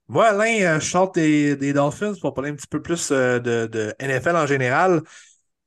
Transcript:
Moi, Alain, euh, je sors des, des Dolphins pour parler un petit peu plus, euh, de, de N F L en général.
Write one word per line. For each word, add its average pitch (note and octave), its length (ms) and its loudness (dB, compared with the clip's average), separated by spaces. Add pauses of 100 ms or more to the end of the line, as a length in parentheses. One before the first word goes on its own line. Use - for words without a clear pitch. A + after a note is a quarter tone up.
Moi, E3+ 200 2
Alain, G#3+ 340 2
euh, D#3+ 180 2
je - 100 -6
sors F#3 220 2
des, D3+ 440 2
des C#3 180 -2
Dolphins D3 460 -2
pour D3 140 -4
parler C#3 180 -6
un D3 40 -10
petit - 120 -16
peu D3 140 -6
plus, E3+ 300 -4
euh, B2+ 280 2
de, A#2 280 -2
de A2 320 -4
N C3+ 200 -2
F C#3 80 -4
L F3 80 2
en D#3 120 2
général. D3 560 2 (640)